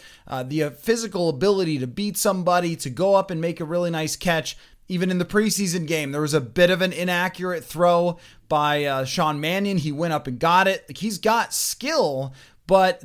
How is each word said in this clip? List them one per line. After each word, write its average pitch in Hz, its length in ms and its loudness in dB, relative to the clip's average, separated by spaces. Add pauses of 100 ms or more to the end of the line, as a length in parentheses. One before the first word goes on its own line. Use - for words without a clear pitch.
(280)
uh, 131 160 -6
the, 147 200 -2
uh, 147 80 -2
physical 220 580 -2
ability 165 500 2
to 127 80 -4
beat 202 300 -6
somebody, 175 580 2
to - 140 -8
go 185 260 2
up 190 160 2
and 160 80 -4
make 170 220 -4
a 160 40 -6
really 175 240 -2
nice 160 280 -4
catch. 165 400 -2 (320)
Even 185 220 0
in 180 80 0
the 175 60 0
preseason 190 640 0
game, 151 240 -2
there 147 80 -2
was 151 140 0
a 151 80 2
bit 175 280 4
of 185 120 2
an 185 100 0
inaccurate 180 720 -2
throw 175 560 2 (300)
by, 147 340 2
uh, 135 220 -2
Sean 151 340 0
Mannion. 190 380 -2
He 147 160 -2
went 165 180 -2
up 147 160 -4
and 123 100 -6
got 175 300 4
it. 190 220 0
Like, - 80 -14
he's 202 220 -6
got 220 340 0
skill, 151 800 -2 (340)
but 185 380 4